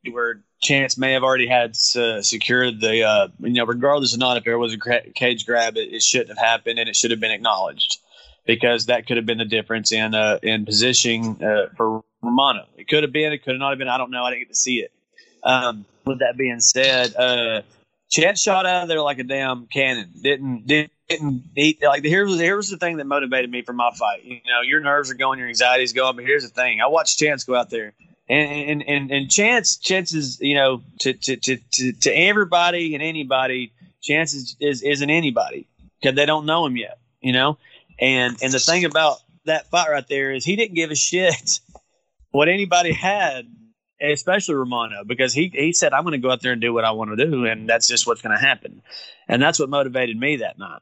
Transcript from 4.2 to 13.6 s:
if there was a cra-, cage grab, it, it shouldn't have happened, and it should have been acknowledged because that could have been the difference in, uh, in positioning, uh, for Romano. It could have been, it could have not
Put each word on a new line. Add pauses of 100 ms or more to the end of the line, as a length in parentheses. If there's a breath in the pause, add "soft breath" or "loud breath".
if
there
was
a
cra-,
cage
grab,
it,
it
shouldn't
have
happened,
and
it
should
have
been
acknowledged (480 soft breath)
because
that
could
have
been
the
difference
in,
uh,
in
positioning,
uh,
for (180)
Romano. (120)
It
could
have
been,
it
could
have
not